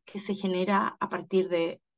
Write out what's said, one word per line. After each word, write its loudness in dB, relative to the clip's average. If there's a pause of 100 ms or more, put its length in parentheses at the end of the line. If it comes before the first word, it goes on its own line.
que -12
se -4
genera 0
a -2
partir 0
de 0 (160)